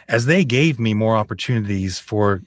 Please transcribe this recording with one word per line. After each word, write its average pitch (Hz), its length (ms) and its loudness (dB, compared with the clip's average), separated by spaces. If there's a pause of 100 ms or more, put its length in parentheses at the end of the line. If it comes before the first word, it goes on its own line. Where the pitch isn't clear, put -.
as 117 180 0
they 175 180 4
gave 135 340 2
me 113 160 0
more 110 220 2
opportunities 104 840 -4
for 101 480 0